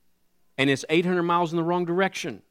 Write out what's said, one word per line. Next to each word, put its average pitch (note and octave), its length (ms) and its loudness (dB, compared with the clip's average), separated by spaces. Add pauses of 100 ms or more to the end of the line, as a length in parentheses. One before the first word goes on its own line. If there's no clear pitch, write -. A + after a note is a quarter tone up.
(560)
And C3+ 140 2
it's C3+ 180 -2
eight E3 160 2
hundred F3+ 200 0
miles E3+ 280 0
in F3 60 -2
the E3 60 0
wrong F3 200 0
direction. E3+ 560 -2 (100)